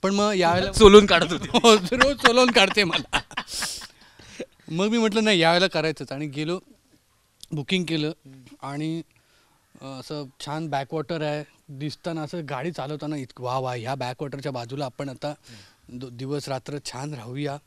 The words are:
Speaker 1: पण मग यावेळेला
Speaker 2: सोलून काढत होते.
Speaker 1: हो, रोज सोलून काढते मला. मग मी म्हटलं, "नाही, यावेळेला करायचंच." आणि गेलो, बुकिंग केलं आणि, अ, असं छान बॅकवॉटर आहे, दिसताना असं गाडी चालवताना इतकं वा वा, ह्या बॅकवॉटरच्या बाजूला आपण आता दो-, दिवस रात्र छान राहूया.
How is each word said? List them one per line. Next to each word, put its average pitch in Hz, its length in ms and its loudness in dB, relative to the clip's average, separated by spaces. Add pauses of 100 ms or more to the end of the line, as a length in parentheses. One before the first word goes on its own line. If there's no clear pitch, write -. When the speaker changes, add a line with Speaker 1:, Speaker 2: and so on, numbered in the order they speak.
Speaker 1:
पण 190 120 0
मग 208 180 2
यावेळेला 185 400 2
Speaker 2:
सोलून 202 340 10
काढत 175 260 2
होते. - 260 -2
Speaker 1:
हो, 233 160 8
रोज 240 420 2
सोलून 254 340 4
काढते 208 340 4
मला. 165 360 -4 (1500)
मग 170 160 0
मी 220 120 2
म्हटलं, 220 260 2
"नाही, 208 160 4
यावेळेला 175 260 4
करायचंच." 156 460 -4
आणि 143 140 -8
गेलो, 156 340 -6 (920)
बुकिंग 170 320 -2
केलं 156 280 -2 (500)
आणि, 156 400 -6 (800)
अ, - 40 -20
असं 135 420 -10 (200)
छान 156 220 -6
बॅकवॉटर 151 540 -4
आहे, 151 220 -4 (240)
दिसताना 151 540 -8
असं 170 180 -8 (100)
गाडी 143 220 -6
चालवताना 151 440 -8
इतकं 127 280 -12
वा 127 140 -2
वा, 131 160 -4
ह्या 123 200 -6
बॅकवॉटरच्या 135 580 -8
बाजूला 127 320 -8
आपण 139 240 -10
आता 147 260 -8 (540)
दो-, 123 240 -14
दिवस 135 360 -8
रात्र 143 360 -8
छान 143 300 -10
राहूया. 135 420 -8 (100)